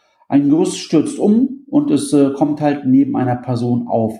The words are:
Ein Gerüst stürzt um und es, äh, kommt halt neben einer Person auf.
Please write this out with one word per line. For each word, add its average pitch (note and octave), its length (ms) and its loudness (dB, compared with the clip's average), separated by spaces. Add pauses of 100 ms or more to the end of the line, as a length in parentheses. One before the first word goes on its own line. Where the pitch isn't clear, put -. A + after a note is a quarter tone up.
(300)
Ein C#3+ 200 2
Gerüst - 300 0
stürzt - 400 -2
um A3 480 0
und D4 240 0
es, D3 220 -2
äh, C#3 180 4
kommt D3 300 -2
halt C#3+ 240 -2
neben C3 320 2
einer B2 180 -2
Person B2 540 -4
auf. A2+ 300 -2